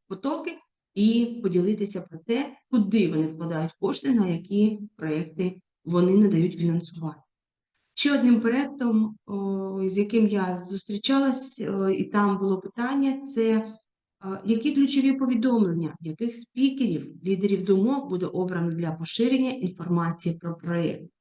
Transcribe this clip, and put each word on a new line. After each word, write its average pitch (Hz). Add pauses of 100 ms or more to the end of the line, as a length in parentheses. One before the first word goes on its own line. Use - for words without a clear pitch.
потоки 285 (420)
і 233
поділитися 196
про 160
те, 254 (140)
куди 208
вони 156
вкладають 165
кошти, 269
на 208
які 202 (160)
проєкти 160 (240)
вони 180
надають 175
фінансування. 165 (720)
Ще 285
одним 233
проєктом, 233
о, 196
з 185
яким 214
я 185
зустрічалась, 247
о, 196
і 190
там 202
було 190
питання, 269
це, 226
е, -
які 226
ключові 277
повідомлення, 226
яких 165
спікерів, 247 (100)
лідерів 190
думок 214
буде 180
обрано 175
для 165
поширення 254
інформації 170
про 170
проєкт. 170 (120)